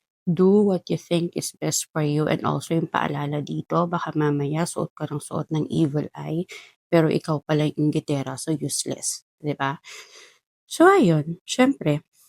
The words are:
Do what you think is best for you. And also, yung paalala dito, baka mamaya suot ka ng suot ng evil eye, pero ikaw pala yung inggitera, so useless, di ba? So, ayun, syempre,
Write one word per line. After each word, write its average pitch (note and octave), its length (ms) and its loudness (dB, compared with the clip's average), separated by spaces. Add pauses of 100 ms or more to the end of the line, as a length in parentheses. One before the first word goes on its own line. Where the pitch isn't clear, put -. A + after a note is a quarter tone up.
(260)
Do F#3 400 4
what F#3 240 -2
you E3 80 0
think F3 400 -2
is - 220 -8
best - 320 -4
for D#3+ 100 -2
you. D3 240 2
And - 220 0
also, D3 260 -2
yung E3 160 0
paalala D3 540 -4
dito, D#3+ 420 -2
baka E3+ 300 -6
mamaya D3 500 0
suot - 300 -6
ka D#3 160 -8
ng D3 100 -6
suot D3 300 -8
ng D#3 180 -2
evil D3 460 0
eye, D#3 320 -6 (400)
pero D#3+ 240 4
ikaw D3+ 320 -2
pala D3+ 240 0
yung D3 240 0
inggitera, C#3 480 -4
so D#3+ 160 -4
useless, - 720 -6 (100)
di D3 160 -6
ba? C#3 240 -4 (880)
So, - 220 4
ayun, E3+ 580 4
syempre, B3+ 560 2 (280)